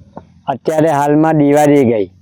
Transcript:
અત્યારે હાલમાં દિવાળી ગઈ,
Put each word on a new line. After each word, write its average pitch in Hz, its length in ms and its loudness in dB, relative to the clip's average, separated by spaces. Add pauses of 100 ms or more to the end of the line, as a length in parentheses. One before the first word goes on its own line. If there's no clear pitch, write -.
(540)
અત્યારે 156 360 -2 (100)
હાલમાં 151 400 0
દિવાળી 143 520 2
ગઈ, 104 160 -4 (140)